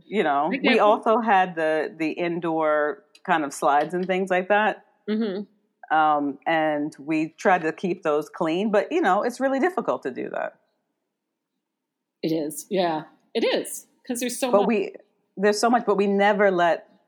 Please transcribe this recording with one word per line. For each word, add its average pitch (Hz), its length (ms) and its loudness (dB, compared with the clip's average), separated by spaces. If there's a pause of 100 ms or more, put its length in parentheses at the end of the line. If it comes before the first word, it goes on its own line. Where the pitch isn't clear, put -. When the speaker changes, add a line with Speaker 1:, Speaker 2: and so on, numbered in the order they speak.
Speaker 1:
you 202 160 -2
know, 147 240 2
Speaker 2:
I - 40 0
Speaker 1:
we 269 80 -2
Speaker 2:
get 262 180 2
it. - 20 4
Speaker 1:
also 220 400 4
had 190 380 2
the, 156 400 0
the 160 160 -2
indoor 160 880 -2 (240)
kind 165 180 0
of 139 80 -6
slides 151 400 2
and 180 140 -4
things 185 240 -2
like 185 180 -2
that. 208 360 0 (260)
Speaker 2:
Mm-hmm. 208 840 -6
Speaker 1:
Um, 147 500 2
and 156 520 0
we 156 320 -4
tried 180 320 0
to 156 100 -2
keep 165 320 -4
those 151 240 0
clean, 180 420 -2
but, 202 220 0
you 349 80 0
know, 202 240 2
it's 247 160 -6
really 269 180 0
difficult 240 460 -2
to 131 80 -6
do - 180 -8
that. - 240 -8 (1700)
Speaker 2:
It 160 100 0
is. 156 380 -4
Yeah, 170 320 -2 (320)
it 233 100 0
is. 427 420 -4 (200)
'Cause 247 140 -6
there's 240 180 -6
so 254 140 -2
Speaker 1:
But 202 80 6
Speaker 2:
much. 190 80 2
Speaker 1:
we, 220 260 -2 (420)
there's 208 240 2
so 233 100 2
much, 233 160 2
but 202 100 2
we 202 100 2
never 202 440 4
let, 170 380 0 (200)